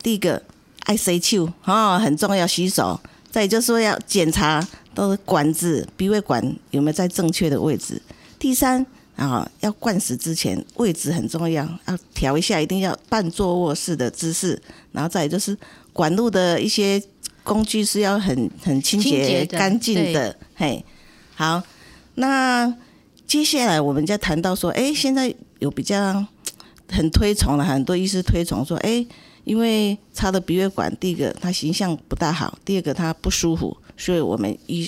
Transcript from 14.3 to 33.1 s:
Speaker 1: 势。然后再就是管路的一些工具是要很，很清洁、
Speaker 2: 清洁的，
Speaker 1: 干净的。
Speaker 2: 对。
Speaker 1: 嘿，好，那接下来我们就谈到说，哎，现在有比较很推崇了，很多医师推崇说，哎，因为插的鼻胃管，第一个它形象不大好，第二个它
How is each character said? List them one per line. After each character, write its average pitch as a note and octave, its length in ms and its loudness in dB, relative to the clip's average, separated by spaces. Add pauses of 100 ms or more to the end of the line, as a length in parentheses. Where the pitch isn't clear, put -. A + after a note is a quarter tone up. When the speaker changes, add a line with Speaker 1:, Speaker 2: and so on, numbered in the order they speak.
Speaker 1:
势。 D#3+ 300 -2 (300)
然 - 120 -6
后 E3+ 60 -4
再 E3 180 0
就 E3+ 120 -2
是 G#3 180 -4 (340)
管 D#3 240 2
路 A#3 140 2
的 F3+ 320 2
一 - 60 0
些 G3+ 340 2 (420)
工 A3 220 0
具 G#3+ 180 0
是 G3+ 180 0
要 G3+ 180 2
很， C3 280 0 (140)
很 C#3 180 2
清 G3+ 200 0
洁、 G#3+ 100 2
Speaker 2:
清 C#3 180 2
洁 F3+ 180 2
的， F3 120 -6
Speaker 1:
干 F#3+ 220 2
净 F#3 340 2
的。 C3 180 0
Speaker 2:
对。 - 40 -12 (200)
Speaker 1:
嘿， - 300 -2 (480)
好， D#3+ 300 0 (500)
那 B3+ 580 2 (540)
接 D4+ 180 2
下 C#4+ 220 2
来 D#3+ 160 4
我 C#3+ 100 2
们 D3+ 140 2
就 G3+ 140 0
谈 D#3 200 0
到 F#3 140 0
说， F3+ 160 -2
哎， C#4 240 0
现 C4+ 200 2
在 C4 200 0 (240)
有 C#3+ 140 -2
比 - 100 -6
较 G3 420 0 (640)
很 - 220 0
推 G#3 240 4
崇 D3 240 2
了， C#3+ 60 2
很 C3+ 200 2
多 C#3 140 0
医 F#3 80 0
师 F#3+ 160 0
推 E3+ 240 0
崇 A#2 180 -2
说， D#3+ 140 -4
哎， A#3 260 0 (420)
因 G#3+ 120 0
为 G#3+ 400 2 (160)
插 F#3+ 180 0
的 F#3+ 80 2
鼻 F3+ 200 0
胃 F#3+ 100 2
管， F2+ 280 -4
第 F#3 120 -2
一 E3+ 60 -2
个 C3+ 260 -2
它 F3+ 100 -2
形 E3 220 -2
象 F3+ 240 -2 (100)
不 - 80 -4
大 D#3 160 0
好， D#3 320 -4
第 G3 120 -2
二 F3+ 80 0
个 C#3 100 -2
它 E3 220 -2